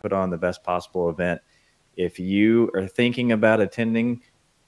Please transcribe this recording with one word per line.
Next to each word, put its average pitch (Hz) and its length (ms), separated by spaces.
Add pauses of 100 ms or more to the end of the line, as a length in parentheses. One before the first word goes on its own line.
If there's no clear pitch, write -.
put 101 120
on 95 180
the 85 80
best 90 240
possible 87 480
event. 87 300 (560)
If 90 240
you 107 540
are 95 120
thinking 120 460
about 110 280
attending, 117 640 (460)